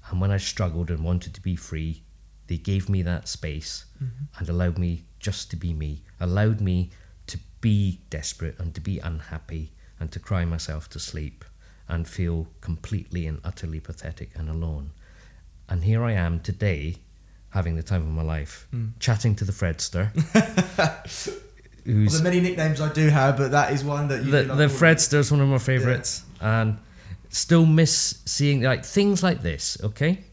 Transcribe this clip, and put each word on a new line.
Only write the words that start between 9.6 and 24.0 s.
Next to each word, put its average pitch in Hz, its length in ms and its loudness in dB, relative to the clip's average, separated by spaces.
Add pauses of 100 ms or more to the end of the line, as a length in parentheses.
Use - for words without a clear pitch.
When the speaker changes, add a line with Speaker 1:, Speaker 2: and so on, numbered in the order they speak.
Speaker 1:
and 80 120 -8
to - 80 -10
cry 90 260 -2
myself 80 440 -6
to 73 100 -14
sleep - 440 -10 (440)
and 85 200 -4
feel 82 400 -4 (120)
completely 85 680 -6
and 78 200 -6
utterly 80 340 -8
pathetic - 560 -12
and 78 140 -8
alone. 78 420 -6 (760)
And 85 160 -2
here 110 180 2
I 117 80 0
am 85 300 0
today, 87 560 -2 (540)
having 85 240 0
the 80 80 -4
time 92 200 0
of 78 60 -4
my 80 120 -2
life, 78 520 -6
Speaker 2:
Mm. 113 260 -6
Speaker 1:
chatting 110 360 2
to 104 100 -4
the 95 80 -2
Fredster, 87 580 -2 (680)
Speaker 2:
<laughs> - 0 - (1080)
Speaker 1:
who's 107 300 4
Speaker 2:
Of 160 40 2
the 156 40 2
many 180 180 4
nicknames 160 400 0
I 151 120 0
do 156 160 4
have, 139 280 6
but 131 140 2
that 143 220 4
is 139 100 0
one 147 260 -2